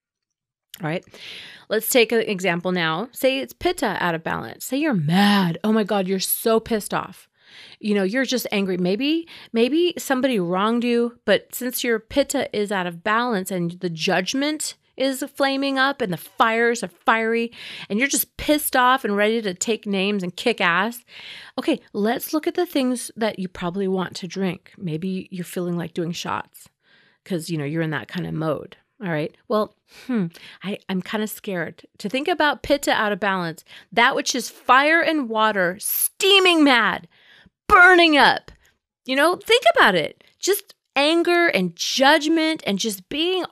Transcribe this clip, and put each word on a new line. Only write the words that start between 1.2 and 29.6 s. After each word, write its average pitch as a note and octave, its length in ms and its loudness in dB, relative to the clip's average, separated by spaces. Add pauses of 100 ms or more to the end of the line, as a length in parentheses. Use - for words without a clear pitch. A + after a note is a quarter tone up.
let's A3 200 -2
take A3+ 220 4
an A#3 80 2
example F3+ 520 -2
now. E3+ 400 -2
Say C4 280 0
it's A#3+ 140 -10
pitta D4 460 -2
out F3 140 0
of E3 100 -6
balance. - 400 -8
Say C4 140 -4
you're D4 160 0
mad. F#3 680 2
Oh G#3+ 80 0
my A3 120 2
God, G3 240 -2
you're F#3+ 120 -2
so A3+ 400 0
pissed A3 340 -4
off. - 340 -8 (520)
You G#3 160 -2
know, G3+ 80 2
you're A#3+ 220 0
just A#3+ 260 -2
angry. F#3+ 260 -2
Maybe, C4 500 0 (260)
maybe C#4+ 440 2
somebody B3+ 420 0
wronged G3+ 440 0
you, A#3+ 420 0
but - 300 0
since B3 280 -6
your A#3 140 0
pitta C#4 580 -2
is G#3 160 -2
out F#3 140 -2
of E3+ 180 -8
balance G#3+ 460 0
and F3 220 -2
the F3+ 180 -6
judgment F#3+ 880 -2 (220)
is C4 260 -2 (100)
flaming C4+ 460 -2
up C#4 220 0
and G#3 100 -2
the D#3+ 60 -2
fires A#3 640 0
are F3+ 60 -8
fiery A3+ 640 0 (380)
and G3+ 80 -2
you're C4+ 100 0
just - 300 -4
pissed - 380 0
off B3+ 280 4
and G#3 120 -2
ready A3 260 2
to G3 120 -4
take A3+ 340 -4
names G3 360 0
and F3 120 -8
kick A3+ 240 -2
ass. F#3+ 440 0 (540)
Okay, B3+ 220 0 (140)
let's A3+ 400 -2
look D#4 140 -2
at E4 80 -4
the F4+ 100 0
things B3+ 500 -2
that G#3+ 240 -4
you F#3 80 -4
probably F#3 400 -4
want F#3+ 300 -2
to F#3 100 -10
drink. F#3 500 -6
Maybe F#3 540 -6
you're F3+ 120 -10
feeling F3 340 -4
like F3 160 -8
doing F3 180 -4
shots - 580 -8 (540)
'cause, D#3+ 260 -6
you E3+ 80 -4
know, C#3+ 80 -4
you're D#3+ 160 -4
in D#3 100 -2
that C3 160 -6
kind E3+ 200 -8
of E3 60 -8
mode. D#3+ 440 -4 (220)
All G3 100 -8
right. D#3 260 -4 (120)
Well, G#3+ 280 -2 (320)